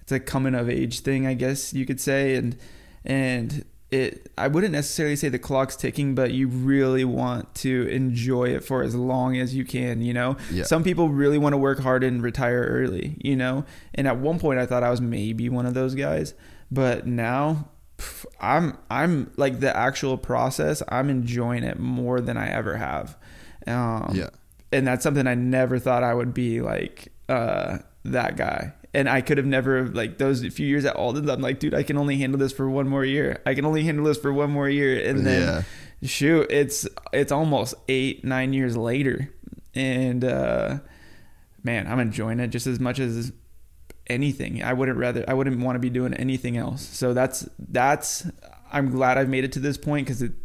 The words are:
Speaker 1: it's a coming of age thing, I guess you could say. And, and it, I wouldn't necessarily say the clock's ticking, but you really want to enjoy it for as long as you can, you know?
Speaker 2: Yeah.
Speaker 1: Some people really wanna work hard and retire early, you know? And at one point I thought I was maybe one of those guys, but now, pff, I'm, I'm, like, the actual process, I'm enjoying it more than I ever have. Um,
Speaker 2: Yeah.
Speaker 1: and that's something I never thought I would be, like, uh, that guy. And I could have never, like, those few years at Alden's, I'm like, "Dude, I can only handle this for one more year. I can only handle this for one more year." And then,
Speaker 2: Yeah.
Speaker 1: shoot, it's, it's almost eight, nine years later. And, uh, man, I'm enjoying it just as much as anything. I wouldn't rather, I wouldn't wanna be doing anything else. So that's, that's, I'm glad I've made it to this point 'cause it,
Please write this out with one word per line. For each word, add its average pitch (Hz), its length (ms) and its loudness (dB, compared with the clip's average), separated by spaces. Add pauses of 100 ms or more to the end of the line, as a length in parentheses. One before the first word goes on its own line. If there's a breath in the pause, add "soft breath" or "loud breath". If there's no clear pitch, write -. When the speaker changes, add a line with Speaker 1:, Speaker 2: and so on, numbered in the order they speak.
Speaker 1:
it's - 100 -10
a 135 80 2
coming 135 360 0
of 120 140 0
age 131 320 -2
thing, 135 260 0
I 131 60 0
guess 127 400 -2
you 131 120 -2
could 131 160 -4
say. 135 340 2
And, 127 220 -2 (480 loud breath)
and 127 580 0 (280)
it, - 460 -2
I 120 120 2
wouldn't 175 240 2
necessarily 147 420 0
say 143 140 0
the 127 100 0
clock's 131 380 0
ticking, 139 380 0
but 123 160 4
you 131 180 2
really 131 560 4
want 123 500 -2
to 127 320 0
enjoy 123 640 0
it 135 160 -2
for 131 180 0
as 127 120 -2
long 127 420 0
as 127 180 -2
you 131 80 -2
can, 123 380 -2
you 120 120 0
know? 123 220 0 (160 loud breath)
Speaker 2:
Yeah. 87 120 -2
Speaker 1:
Some 160 200 2
people 170 260 4
really 143 280 4
wanna 143 200 4
work 135 220 2
hard 127 240 2
and 123 180 2
retire 120 420 0
early, 123 600 0
you 139 140 2
know? 127 260 0 (320 loud breath)
And 139 120 0
at 123 100 2
one 156 220 0
point 139 200 2
I 123 60 2
thought 123 180 2
I 120 60 4
was 123 100 2
maybe 113 480 -2
one 123 180 0
of 123 80 0
those 131 220 0
guys, 143 380 -2 (360 loud breath)
but 127 380 2
now, 131 640 0 (280)
pff, - 280 -12 (160)
I'm, 143 360 2 (120)
I'm, 143 480 0
like, 127 240 2
the 135 140 2
actual 131 420 0
process, 131 720 0
I'm 135 200 0
enjoying 120 540 0
it 123 160 -4
more 123 400 0
than 120 180 -2
I 104 120 -4
ever 95 260 -2
have. 76 420 -6 (500 loud breath)
Um, 117 460 -2
Speaker 2:
Yeah. 95 160 -2 (440)
Speaker 1:
and 135 120 4
that's 127 180 0
something 139 240 2
I 123 80 2
never 127 440 2
thought 123 240 2
I 120 100 2
would 120 200 -2
be, 120 260 -2
like, - 540 -6 (160)
uh, 101 480 0 (260)
that 127 320 -2
guy. - 380 -4 (200)
And 139 160 2
I 131 120 2
could 139 160 2
have 139 100 2
never, 131 420 2
like, 110 280 -4
those 135 300 2
few - 180 -4
years 139 200 2
at - 100 0
Alden's, 143 340 0
I'm 127 120 0
like, 135 180 -2
"Dude, 147 140 0
I 147 100 2
can 147 140 0
only 143 200 2
handle 139 220 0
this 135 140 2
for 135 160 -2
one 135 180 0
more 139 180 0
year. 135 400 0
I 131 80 2
can 139 120 0
only 156 180 2
handle 151 220 2
this 151 120 4
for 143 160 0
one 143 160 2
more 143 200 0
year." 139 380 2
And 135 180 2
then, 92 160 4
Speaker 2:
Yeah. 82 200 2 (460 loud breath)
Speaker 1:
shoot, 151 420 4
it's, 139 380 2 (260)
it's 139 180 2
almost 143 440 0 (140)
eight, 131 340 0
nine 131 300 0
years 131 240 0
later. 131 520 0 (460)
And, 127 480 0
uh, 123 560 0 (840 loud breath)
man, 117 240 -2
I'm 123 120 0
enjoying 113 400 -2
it 123 80 -2
just 117 180 -4
as 123 140 -2
much 123 200 -2
as 120 340 -2 (720)
anything. 131 560 -2
I 123 100 -2
wouldn't 127 240 0
rather, 123 300 -2
I 127 60 0
wouldn't 131 260 0
wanna 123 200 -2
be 123 100 0
doing 123 240 0
anything 127 440 -2
else. 120 240 -4
So - 320 -2
that's, 127 340 0 (120)
that's, 135 640 0 (460)
I'm 139 180 0
glad 127 280 4
I've 135 120 2
made 131 140 2
it 135 80 -2
to 139 80 -6
this 139 180 -2
point 147 300 -2
'cause 127 140 -2
it, 120 100 0 (140)